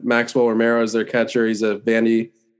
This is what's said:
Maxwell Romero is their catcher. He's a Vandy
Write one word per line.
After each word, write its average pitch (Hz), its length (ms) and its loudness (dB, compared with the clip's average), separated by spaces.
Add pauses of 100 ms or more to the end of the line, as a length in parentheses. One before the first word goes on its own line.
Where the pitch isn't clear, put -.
Maxwell 120 460 0
Romero 117 360 2
is 107 100 -4
their 113 120 0
catcher. 117 420 0
He's 110 140 -2
a 107 160 0
Vandy 113 540 0 (280)